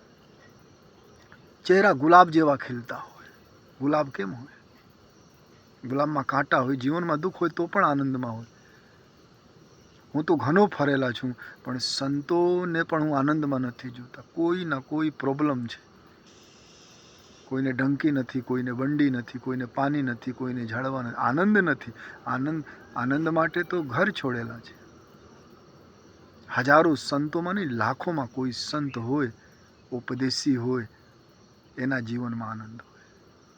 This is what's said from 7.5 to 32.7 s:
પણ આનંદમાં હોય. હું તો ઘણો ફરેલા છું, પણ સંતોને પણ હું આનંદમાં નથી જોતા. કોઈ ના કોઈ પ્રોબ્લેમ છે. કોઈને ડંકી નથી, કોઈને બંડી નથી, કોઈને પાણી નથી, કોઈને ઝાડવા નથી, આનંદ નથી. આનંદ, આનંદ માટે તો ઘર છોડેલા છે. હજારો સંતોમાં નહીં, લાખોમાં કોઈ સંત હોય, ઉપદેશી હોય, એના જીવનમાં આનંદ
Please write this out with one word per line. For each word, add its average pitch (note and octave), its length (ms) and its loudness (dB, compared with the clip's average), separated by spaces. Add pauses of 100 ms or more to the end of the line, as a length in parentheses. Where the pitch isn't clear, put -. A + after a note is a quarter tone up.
પણ F#3+ 180 2
આનંદમાં C3+ 460 0
હોય. A#2 140 -12 (1700)
હું D#3 80 0
તો E3+ 120 4
ઘણો D3+ 300 4
ફરેલા C#3 460 0
છું, B2 260 -6 (260)
પણ B2+ 140 -6
સંતોને E3+ 1080 -2
પણ D#3+ 200 0
હું D3+ 140 0
આનંદમાં C#3+ 420 2
નથી B2+ 300 -8
જોતા. B2 340 -16 (120)
કોઈ E3+ 300 0
ના C#3+ 140 -2
કોઈ D#3 300 -2
પ્રોબ્લેમ C#3 580 -2
છે. - 220 -14 (1600)
કોઈને C3+ 260 -2
ડંકી C3+ 400 2
નથી, C3 300 -2
કોઈને B2+ 300 -2
બંડી C#3+ 380 2
નથી, A#2+ 300 -4
કોઈને B2+ 260 -4
પાણી C#3+ 360 0
નથી, B2 300 -4
કોઈને B2 340 -6
ઝાડવા C3 360 -4
નથી, A#2+ 140 -8
આનંદ D#3 420 4
નથી. D3 340 0 (340)
આનંદ, C#3+ 380 -2 (320)
આનંદ C#3 340 0
માટે E3 340 2
તો F3 180 -2
ઘર D#3 300 0
છોડેલા A#2 480 -6
છે. - 200 -20 (1800)
હજારો D3 380 6
સંતોમાં D#3 600 -2
નહીં, F#3 140 -2
લાખોમાં B2 580 -2
કોઈ C3 240 -4
સંત C#3+ 460 -6
હોય, B2 340 -2 (600)
ઉપદેશી B2+ 640 -2
હોય, B2 320 -2 (880)
એના C3 220 -2
જીવનમાં A#2 500 -6
આનંદ A2 320 -14